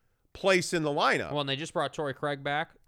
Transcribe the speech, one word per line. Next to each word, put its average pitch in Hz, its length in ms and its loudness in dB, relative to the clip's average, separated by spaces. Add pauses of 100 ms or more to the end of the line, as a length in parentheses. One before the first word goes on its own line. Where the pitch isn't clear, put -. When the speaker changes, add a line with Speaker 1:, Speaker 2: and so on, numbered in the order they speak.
(340)
Speaker 1:
place 185 400 4
in 165 80 2
the 151 80 2
lineup. 156 400 2
Speaker 2:
Well, 143 100 -2
and 139 80 -4
they 135 80 0
just 160 160 -6
brought 147 220 -2
Torrey 147 200 -4
Craig 143 300 -4
back 147 280 -4 (160)